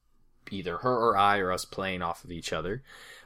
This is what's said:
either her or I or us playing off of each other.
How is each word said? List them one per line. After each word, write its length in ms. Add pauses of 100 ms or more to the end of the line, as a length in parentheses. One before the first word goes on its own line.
(500)
either 280
her 180
or 200
I 220
or 140
us 120
playing 380
off 220
of 80
each 200
other. 300 (440)